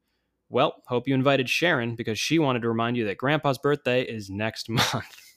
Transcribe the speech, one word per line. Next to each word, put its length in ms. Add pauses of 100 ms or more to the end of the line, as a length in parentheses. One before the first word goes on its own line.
(480)
Well, 380
hope 220
you 60
invited 340
Sharon 480
because 220
she 200
wanted 240
to 60
remind 280
you 100
that 120
Grandpa's 400
birthday 440
is 280
next 380
<laughs> 0
month. 480 (200)